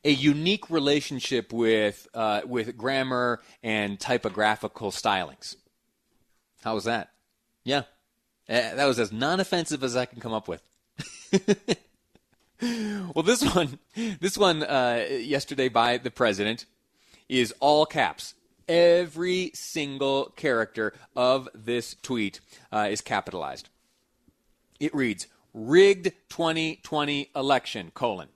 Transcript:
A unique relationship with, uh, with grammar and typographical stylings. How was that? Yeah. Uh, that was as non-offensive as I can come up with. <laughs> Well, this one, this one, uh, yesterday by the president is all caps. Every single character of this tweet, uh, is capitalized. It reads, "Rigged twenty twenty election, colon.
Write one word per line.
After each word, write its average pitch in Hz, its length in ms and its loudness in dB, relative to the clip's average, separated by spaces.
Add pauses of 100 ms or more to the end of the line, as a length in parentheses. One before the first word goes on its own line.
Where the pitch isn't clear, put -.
A 151 60 4
unique 147 580 2
relationship 143 840 0
with, 110 600 2
uh, 107 320 0
with 123 300 -6
grammar 123 640 -2 (220)
and 104 340 -2
typographical 107 960 -2
stylings. 92 640 -4 (1040)
How 113 140 -4
was 98 80 -4
that? 113 280 -4 (520)
Yeah. 135 200 -2 (680)
Uh, 113 260 0
that 139 100 0
was 123 140 2
as 107 140 -2
non-offensive 160 680 -2
as 123 140 -4
I 123 100 0
can - 140 -20
come 113 140 -8
up 110 160 -4
with. 82 120 -8 (720)
<laughs> 196 460 0 (840)
Well, 208 640 -4
this 240 200 4
one, 170 340 2 (180)
this 196 420 -4
one, 170 260 2
uh, 120 460 2
yesterday 135 580 -2
by 120 300 4
the 123 140 -6
president 107 540 0 (640)
is 127 320 0
all 151 260 6
caps. - 500 -4 (340)
Every 175 840 2
single 139 720 -4 (100)
character 113 560 -2 (200)
of 127 400 2
this 117 480 -6
tweet, 110 380 -4 (320)
uh, 107 180 0
is 104 120 -4
capitalized. 87 640 -6 (1120)
It 147 160 -4
reads, 120 320 -2 (260)
"Rigged 180 600 4 (160)
twenty 160 540 -2
twenty 147 520 -2
election, 127 580 0
colon. 95 420 -4